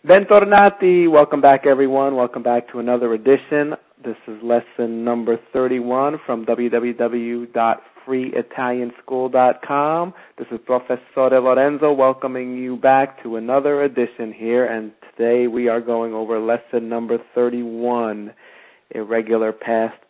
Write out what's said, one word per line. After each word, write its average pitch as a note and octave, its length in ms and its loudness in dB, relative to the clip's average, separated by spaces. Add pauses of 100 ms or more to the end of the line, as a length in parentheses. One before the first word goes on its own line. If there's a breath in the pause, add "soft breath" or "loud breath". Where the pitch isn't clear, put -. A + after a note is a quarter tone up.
Bentornati. G3 1040 4
Welcome D3 300 4
back, C#3 260 4
everyone. C3+ 520 2
Welcome B2 260 -4
back A#2+ 300 -2
to B2 60 -8
another A#2+ 340 -2
edition. C#3 600 0 (300)
This A#2 140 -10 (100)
is A2 160 -14
lesson A#2 640 -4
number A#2 340 -2 (140)
thirty-one B2+ 720 -2
from A#2 180 -6
W A#2 260 -2
W A#2+ 240 -2
W A#2+ 600 -4
dot A2+ 280 0 (240)
free C3 300 -6
italian B2 560 -4 (100)
school C3 280 -4
dot B2+ 360 4
com. D#3 480 -2 (240 loud breath)
This A#2+ 140 -14
is A2+ 140 -10
Professore B2+ 760 0
Lorenzo C#3 540 2
welcoming B2+ 640 0
you B2+ 180 -8
back C3+ 480 2
to A2+ 140 -8
another C#3 460 0
edition A#2+ 500 -4
here, A#2 320 0
and A2 260 -8 (240)
today A#2+ 320 2
we A#2+ 220 -2
are A2+ 100 0
going A2+ 340 -4
over A2 240 -4
lesson A2+ 520 -4
number A#2 280 -4 (160)
thirty-one, A#2 1000 -4 (580 soft breath)
irregular A2 600 -2
past A2+ 420 -2 (140)